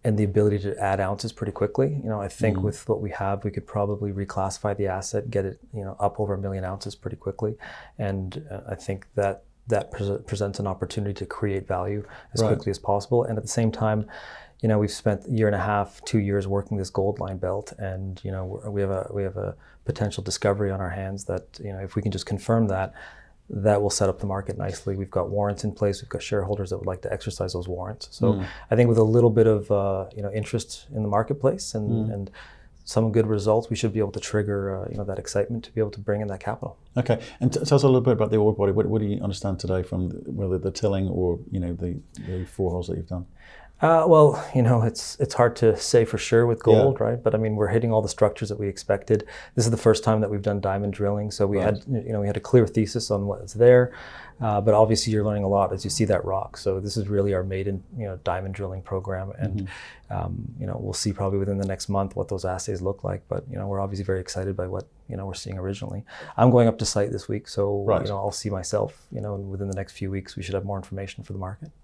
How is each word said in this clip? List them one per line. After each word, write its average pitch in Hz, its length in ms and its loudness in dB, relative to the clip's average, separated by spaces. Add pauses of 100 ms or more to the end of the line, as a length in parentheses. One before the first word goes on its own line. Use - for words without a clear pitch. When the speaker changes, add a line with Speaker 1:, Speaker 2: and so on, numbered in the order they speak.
Speaker 1:
and 107 140 2
the 107 60 4
ability 104 360 4
to 98 180 -6
add 98 220 0
ounces 98 320 -2
pretty 101 200 -6
quickly. 135 520 0
You 110 60 -4
know, 107 120 -2
I 101 60 -6
think 104 300 0
Speaker 2:
Mm. 92 60 -2
Speaker 1:
with - 260 -4
what 104 120 0
we 104 100 -6
have, 98 320 -4
we 101 80 -4
could 98 140 -8
probably 101 460 -4
reclassify 98 640 -4
the 98 120 -2
asset, 98 440 -4
get 98 140 0
it, 92 140 -8 (140)
you 107 100 -8
know, 95 160 -10
up 101 200 -2
over 101 140 0
a 95 40 -4
million 95 260 -6
ounces 98 320 -8
pretty - 220 -10
quickly. 107 380 -4 (420)
And, 98 540 -4
uh, 101 160 -10
I 98 80 -6
think 95 400 -8
that 98 280 0 (260)
that 104 220 0
pres-, 101 340 -4
presents 101 340 -4
an 104 80 -2
opportunity 98 460 -4
to 98 120 -8
create 98 420 -4
value 98 380 -4 (280)
as 113 80 0
Speaker 2:
Right. 110 140 4
Speaker 1:
quickly - 140 -4
as 95 100 -4
possible. 101 460 2
And 113 120 -2
at 107 60 -6
the 107 60 -10
same 113 200 2
time, 107 360 0 (560)
you 113 80 2
know, 107 100 4
we've 104 120 2
spent 101 360 -2
a - 40 -12
year 110 160 4
and 101 80 2
a 95 40 0
half, 101 460 -2
two 113 140 2
years 98 280 0
working 101 300 -2
this 95 120 -4
Gold 101 300 0
Line 95 180 -6
Belt, 95 400 -4
and, 95 460 -8
you 98 80 -6
know, 95 140 -6
we're, 101 240 -10
we 101 120 -2
have 98 100 0
a, 95 220 -4
we 101 100 -2
have 95 120 -4
a 98 200 -6 (280)
potential 98 400 -2
discovery 98 480 0
on 95 80 -4
our 92 100 -4
hands 98 360 -8
that, - 360 -8
you 101 120 -8
know, 95 60 -10
if 95 160 -8
we 104 60 0
can 98 120 -2
just 95 120 -6
confirm 113 440 2
that, 95 240 -2 (560)
that 104 320 2
will 101 80 2
set 98 200 2
up 92 100 -4
the - 60 -4
market 98 320 -4
nicely. 95 380 -6
We've 95 160 -6
got 92 180 0
warrants 101 360 -2
in 101 80 -2
place. 101 280 0
We've - 80 -16
got - 140 -6
shareholders 98 460 -2
that 95 80 -4
would 104 100 -6
like 92 140 -6
to - 120 -6
exercise - 400 -4
those 87 140 -4
warrants. 92 440 -8
So 104 220 2
Speaker 2:
Mm. 95 120 -2 (260)
Speaker 1:
I 113 60 6
think 120 120 8
with 113 80 6
a 113 60 8
little 117 260 8
bit 110 180 6
of, 104 220 2
uh, 98 360 2 (100)
you 101 80 -8
know, 98 80 -4
interest - 640 -6
in 110 80 -2
the 104 60 -2
marketplace 113 680 0
and, 107 140 -2 (180)
Speaker 2:
Mm. 110 60 -4
Speaker 1:
and 98 180 -8 (520)
some 113 280 0
good 107 160 4
results, 107 420 2
we 113 60 -2
should 107 180 0
be 110 60 0
able 98 140 0
to 101 60 -6
trigger, 101 580 -2
uh, 95 120 -6
you - 80 -8
know, 104 60 -4
that 98 160 -6
excitement 104 460 -2
to - 80 -20
be 113 80 -2
able 104 100 0
to - 80 -14
bring 104 220 0
in 104 80 -4
that 95 100 -8
capital. - 380 -8 (200)
Speaker 2:
Okay, 120 220 2 (220)
and 123 120 4
t-, - 60 0
tell 147 160 2
us 139 80 6
a 143 40 6
little 127 140 8
bit 123 120 4
about 107 180 2
the 110 60 4
ore 107 180 6
body. 98 160 4
What, 101 160 4
what 107 140 2
do 107 60 0
you 101 140 -2
understand 95 380 -4
today 90 240 0
from 90 260 -2
the, - 60 -8 (160)
whether 92 260 -2
the 92 140 -2
tilling 98 380 0
or, 87 280 0 (140)
you 98 80 -2
know, 87 140 -2
the, 87 240 -4 (300)
the 92 180 -6
four 92 260 -2
holes 87 160 -4
that 85 100 -4
you've 87 100 -8
done? 90 180 -6 (540)
Speaker 1:
Uh, 165 280 6
well, 151 360 8 (120)
you 127 80 6
know, 117 180 6
it's, - 380 -2
it's - 160 -2
hard 120 200 6
to 113 220 6
say - 260 4
for 110 140 -2
sure 117 300 4
with 117 180 2
Speaker 2:
Yeah. 110 100 10
Speaker 1:
gold, 131 240 6
right? 117 220 0
But 110 140 2
I - 20 4
mean, 110 200 2
we're 104 100 2
hitting 113 240 2
all 110 100 6
the 107 80 -2
structures 104 400 2
that 104 80 -4
we 104 100 -2
expected. - 580 0 (280)
This 113 120 4
is 113 60 2
the 113 60 0
first - 260 6
time 110 180 4
that 104 100 0
we've 101 100 -2
done 101 200 0
diamond 98 320 -2
drilling, 104 360 -2
so 107 160 2
we 101 120 2
Speaker 2:
Right. 92 80 2
Speaker 1:
had, 101 180 0 (220)
you 120 60 -6
know, 104 100 0
we 101 60 0
had 101 100 -2
a - 20 -2
clear 117 260 6
thesis 110 460 0
on 101 160 0
what's 101 260 -6
there. 123 380 8 (480)
Uh, 104 220 0
but 104 140 6
obviously, 110 380 6
you're 107 120 2
learning 104 180 0
a 95 40 0
lot 98 260 2
as 95 100 -8
you 101 60 -4
see 107 160 2
that 98 180 2
rock. - 340 -4
So 95 220 -2
this 101 160 -6
is 104 120 -4
really 101 260 2
our 92 100 0
maiden, 95 400 -4 (140)
you 110 80 -6
know, 92 180 -8
diamond 95 300 -4
drilling 95 300 -6
program, 95 560 -6
and 98 220 -4
Speaker 2:
Mm-hmm. - 560 -12
Speaker 1:
um, 87 420 -6
you 98 80 -6
know, 98 120 -6
we'll 101 140 -6
see - 180 -4
probably 98 280 -2
within 98 180 -2
the 98 80 -2
next 95 240 -6
month 98 260 -2
what 98 140 -4
those 95 160 -4
assays 92 360 -4
look 95 220 -4
like. 95 240 -4
But 95 220 -6
you 95 80 -8
know, 98 100 -6
we're 98 120 -4
obviously 98 260 -4
very 95 140 -2
excited 95 360 -6
by 90 120 -6
what, 95 180 -6 (240)
you 107 80 -8
know, 95 80 -8
we're 98 80 -8
seeing 95 240 -10
originally. 98 460 -8 (340)
I'm 123 140 8
going 120 160 8
up 113 120 2
to 110 60 0
site 104 260 0
this 113 160 -6
week, 104 200 -6
so 101 360 0
Speaker 2:
Right. 98 200 2
Speaker 1:
you 101 60 -4
know, 101 80 -4
I'll 101 140 -2
see - 200 -6
myself, 104 600 -4
you 110 100 -8
know, 104 140 -6
and 98 140 -8
within 98 200 -6
the 98 60 -4
next 98 180 -8
few 98 180 -6
weeks, 98 240 -8
we 95 80 -10
should 90 100 -6
have 98 120 -2
more 98 120 -4
information 98 460 -10
for 98 100 -12
the 98 60 -8
market. 98 320 -10 (120)